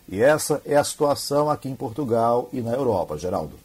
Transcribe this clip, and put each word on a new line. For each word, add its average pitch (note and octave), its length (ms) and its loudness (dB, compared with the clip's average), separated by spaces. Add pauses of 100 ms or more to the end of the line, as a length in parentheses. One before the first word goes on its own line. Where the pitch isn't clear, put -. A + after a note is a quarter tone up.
E G2 160 -2
essa D3 420 2
é C#3+ 120 0
a C#3+ 80 4
situação D3 640 0
aqui C3+ 180 -4
em C3 60 -6
Portugal A#2+ 800 0
e C3 80 -4
na A#2 120 -4
Europa, G2+ 440 0
Geraldo. E2 480 -4